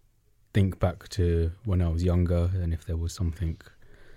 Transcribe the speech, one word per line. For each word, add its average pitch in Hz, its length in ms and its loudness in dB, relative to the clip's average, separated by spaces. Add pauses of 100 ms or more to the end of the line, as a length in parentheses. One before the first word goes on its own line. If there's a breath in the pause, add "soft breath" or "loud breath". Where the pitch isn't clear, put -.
(540)
think 98 260 2
back - 300 -2
to 82 420 2 (140)
when 92 160 2
I 87 60 2
was 85 160 0
younger, 87 520 2
and 85 180 -2
if 85 120 -6
there 85 120 -4
was 82 160 -4
something, 82 420 -4 (600 soft breath)